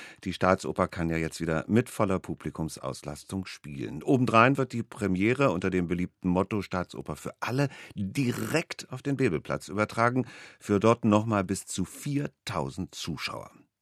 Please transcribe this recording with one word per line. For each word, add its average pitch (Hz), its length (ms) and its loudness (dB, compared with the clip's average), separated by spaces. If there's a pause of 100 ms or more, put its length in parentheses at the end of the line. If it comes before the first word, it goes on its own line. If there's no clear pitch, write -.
(240)
Die 95 80 -4
Staatsoper 92 560 2
kann 82 220 -2
ja 82 80 0
jetzt 80 200 -4
wieder 80 300 -2
mit 120 220 4
voller 95 280 0
Publikumsauslastung 78 1300 -8
spielen. 73 580 -10
Obendrein 123 540 6
wird 135 160 0
die 117 100 -4
Premiere 107 680 2
unter 92 180 0
dem 90 180 2
beliebten 90 440 -2
Motto 95 320 0
Staatsoper - 520 -6
für - 260 -10
alle 135 280 0 (260)
direkt 110 960 -4
auf 127 120 -12
den 139 160 -2
Bebelplatz 76 500 -2
übertragen, 117 560 0 (340)
für 101 220 2
dort 113 240 6
nochmal 107 400 4
bis 92 220 -4
zu - 180 -4
viertausend 92 1080 -6
Zuschauer. - 560 -8 (320)